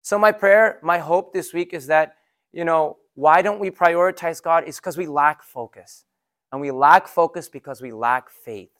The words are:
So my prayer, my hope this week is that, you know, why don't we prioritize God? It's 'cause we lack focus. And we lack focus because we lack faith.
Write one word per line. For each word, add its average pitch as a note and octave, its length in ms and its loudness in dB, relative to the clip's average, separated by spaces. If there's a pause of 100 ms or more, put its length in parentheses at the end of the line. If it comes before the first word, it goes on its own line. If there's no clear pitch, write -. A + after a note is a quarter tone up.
So G#3 180 -4
my G#3+ 140 4
prayer, G#3 500 4
my E3+ 140 0
hope E3+ 340 -2
this F3 220 -8
week F3 200 -6
is C3+ 140 -12
that, D#3 300 0 (340)
you E3+ 140 -8
know, D#3+ 320 -2 (160)
why D#3 280 4
don't G#3 180 -4
we F#3+ 120 -6
prioritize F3 720 -2
God? E3 240 0
It's - 140 -16
'cause D#3+ 160 -10
we F3+ 80 -8
lack D3 380 -2
focus. - 600 -18 (480)
And C3+ 80 -10
we C#3+ 120 -8
lack D3 360 4
focus E3 400 -2
because C3 340 -16
we B2 120 -16
lack A#2+ 360 -4
faith. G#2 500 -18